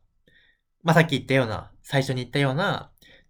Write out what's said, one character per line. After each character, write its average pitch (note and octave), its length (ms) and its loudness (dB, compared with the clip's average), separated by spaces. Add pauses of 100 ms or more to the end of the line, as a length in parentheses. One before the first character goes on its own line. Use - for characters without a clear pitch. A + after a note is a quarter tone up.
(840)
ま E3+ 80 2
あ、 - 20 6
さ E3 80 6
っ D#3+ 60 2
き - 100 -12
言 A#2 60 -6
っ - 20 -16
た C3 80 0
よ C3+ 100 2
う A2 40 -2
な、 F#2 240 -10 (120)
最 C#3 200 -2
初 C#3 100 -4
に B2+ 80 -4
言 A#2 60 -10
っ - 20 -20
た D3 100 -2
よ C#3 120 2
う - 20 -4
な、 F#3 380 -4 (380)